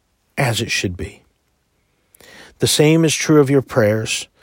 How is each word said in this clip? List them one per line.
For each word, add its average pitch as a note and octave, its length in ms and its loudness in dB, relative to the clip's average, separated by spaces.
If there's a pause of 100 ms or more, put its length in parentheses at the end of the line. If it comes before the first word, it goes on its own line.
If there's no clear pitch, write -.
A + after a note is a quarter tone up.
(360)
as B2 240 -2
it G#2+ 100 -6
should F2+ 260 -6
be. - 260 -14 (1400)
The - 80 -2
same D#3+ 380 2
is D3 100 0
true D#3 260 2
of C3+ 100 2
your C#3 120 2
prayers. A2 680 -2 (140)